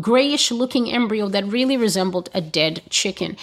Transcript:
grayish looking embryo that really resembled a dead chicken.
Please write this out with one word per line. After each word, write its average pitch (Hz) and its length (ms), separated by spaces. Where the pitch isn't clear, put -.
grayish 269 500
looking 240 400
embryo 214 380
that 196 160
really 254 320
resembled 185 560
a 196 80
dead 160 480
chicken. - 540